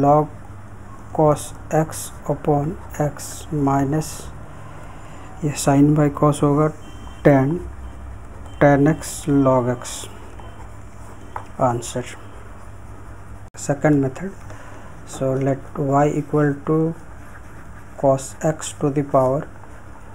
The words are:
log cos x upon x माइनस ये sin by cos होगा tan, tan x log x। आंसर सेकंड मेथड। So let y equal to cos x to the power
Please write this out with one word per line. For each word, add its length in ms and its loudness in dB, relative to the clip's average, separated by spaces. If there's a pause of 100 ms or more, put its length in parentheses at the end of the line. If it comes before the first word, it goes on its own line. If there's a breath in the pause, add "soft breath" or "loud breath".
log 260 6 (920)
cos 260 6 (360)
x 220 -2 (320)
upon 380 0 (340)
x 220 -6 (260)
माइनस 560 2 (1300 loud breath)
ये 80 0 (140)
sin 320 8
by 100 6 (140)
cos 220 4
होगा 260 4 (580)
tan, 320 8 (1000)
tan 320 8
x 200 -6 (140)
log 480 6
x। 180 -8 (1700)
आंसर 420 0 (1500)
सेकंड 460 4
मेथड। 280 -4 (840 loud breath)
So 140 0 (140)
let 340 -2 (140)
y 140 8 (160)
equal 300 2 (180)
to 80 4 (1200)
cos 340 4 (120)
x 340 -2
to 160 2
the 60 2 (100)
power 280 4 (720)